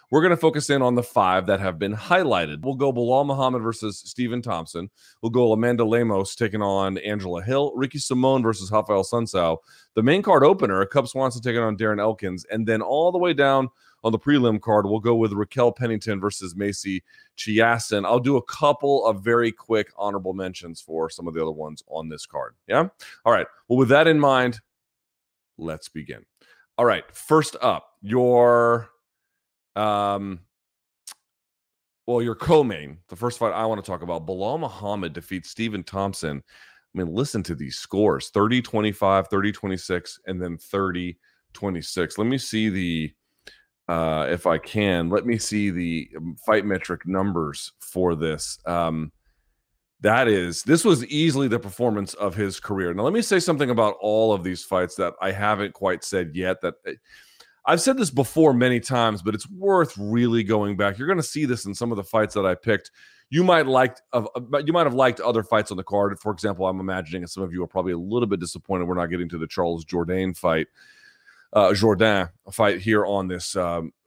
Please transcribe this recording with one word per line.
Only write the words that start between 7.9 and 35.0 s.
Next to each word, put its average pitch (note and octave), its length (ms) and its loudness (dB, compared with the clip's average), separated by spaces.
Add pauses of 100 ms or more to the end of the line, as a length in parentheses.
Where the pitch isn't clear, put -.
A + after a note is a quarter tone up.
Simon C3 420 2
versus G2+ 280 -2
Rafael G#2 320 2
Sunsao. F#2 540 0 (380)
The A2 80 2
main D3+ 180 4
card D3 240 6
opener, A#2 400 4
Cub B2 240 0
Swanson C3 320 -2
taking A#2 220 -2
on G#2+ 160 -2
Darren G#2+ 220 0
Elkins. G2+ 500 -4
And A2 160 -4
then A2 160 0
all D3 280 0
the F#3 80 0
way F3 140 2
down C3+ 380 2 (320)
on A2+ 100 0
the A2 60 2
prelim B2 400 4
card, A#2 280 2
we'll G#2 120 0
go A#2 160 2
with A2+ 200 2
Raquel A2 380 2
Pennington A2 480 -4
versus F#2+ 360 -6
Macy G2 480 -6 (320)
Chiasson. A2 720 0
I'll A2+ 120 2
do C3 200 2
a - 40 -4
couple C#3+ 640 0
of G#2 180 0
very A#2 300 0
quick A2 420 -2
honorable F#2+ 380 -6
mentions F#2 480 -12
for D#2+ 300 -6
some E2+ 180 -12
of D#2+ 60 -8
the D#2+ 80 -4
other D#2+ 80 -2
ones D#2 360 -10
on D#2+ 220 -10
this D2+ 160 -14
card. B1 300 -10 (120)
Yeah? C#3 220 0 (380)
All A#2 60 6
right. F2+ 140 2 (220)
Well, B2 100 2
with B2+ 120 6
that D3 160 8
in D#3+ 120 6
mind, B2+ 420 2 (1000)
let's D#2+ 320 -10
begin. C2+ 340 -14 (540)
All A#2+ 80 2
right. G2 180 2 (100)
First - 460 2
up, G2+ 300 0 (100)
your, A#2+ 880 4 (880)
um, G2+ 640 -2 (1700)
well, A#2+ 160 0
your A#2 140 -4
co-main, F2 720 2
the F2+ 80 -18
first A#2 220 -4
fight A2 140 0
I A2 140 -2
wanna G#2+ 160 -2
talk F2+ 180 -8
about, E2 240 -6
Bilal F#2+ 320 -4
Muhammad G2+ 560 -6